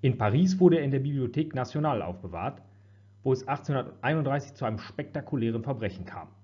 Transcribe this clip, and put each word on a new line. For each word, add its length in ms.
In 180
Paris 420
wurde 180
er 60
in 80
der 100
Bibliothèque 540
Nationale 500
aufbewahrt, 560
wo 80
es 160
achtzehnhunderteinunddreißig 1040
zu 120
einem 120
spektakulären 880
Verbrechen 400
kam. 240